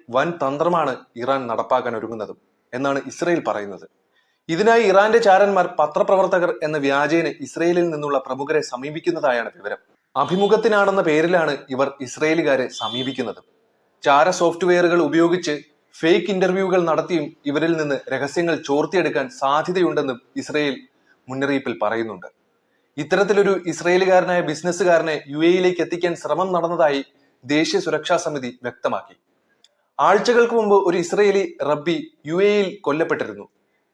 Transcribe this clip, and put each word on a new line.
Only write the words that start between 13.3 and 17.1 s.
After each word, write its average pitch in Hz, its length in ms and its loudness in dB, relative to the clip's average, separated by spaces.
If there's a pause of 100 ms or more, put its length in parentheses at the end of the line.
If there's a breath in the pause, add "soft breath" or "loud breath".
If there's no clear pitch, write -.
ചാര 147 280 4
സോഫ്റ്റ്വെയറുകൾ 175 800 2
ഉപയോഗിച്ച് 165 480 0 (380)
ഫേക്ക് 175 400 0
ഇന്റർവ്യൂകൾ 185 540 0
നടത്തിയും 156 380 -2 (240)